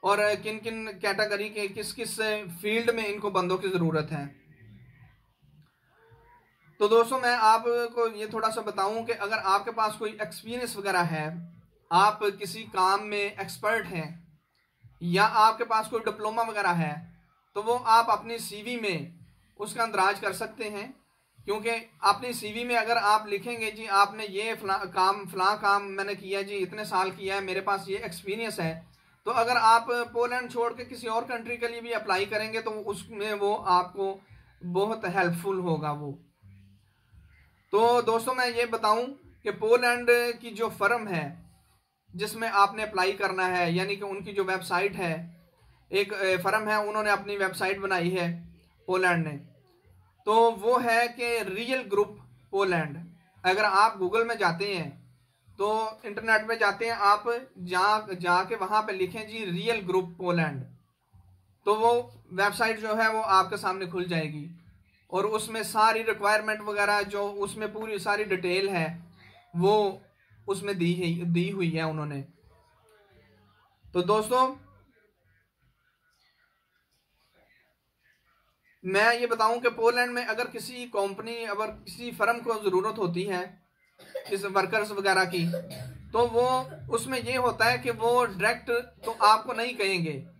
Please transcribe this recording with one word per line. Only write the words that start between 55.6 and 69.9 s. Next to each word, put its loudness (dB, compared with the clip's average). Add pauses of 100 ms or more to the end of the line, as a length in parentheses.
internet 0
पे 0
जाते 0
हैं -2
आप, 4 (340)
जा, 2
जाके 2
वहाँ 0
पे -4
लिखें -4
जी -8
real -2
group 0
Poland, 0 (1040)
तो 4
वो 2 (100)
website 0
जो -2
है, 2
वो 0
आपके 4
सामने -4
खुल -4
जाएगी -4 (640)
और 0
उसमें -4
सारी 4
requirement 0
वगैरह, 0
जो -2
उसमें -6
पूरी -6
सारी -2
detail 0
है, -2 (520)
वो 4 (460)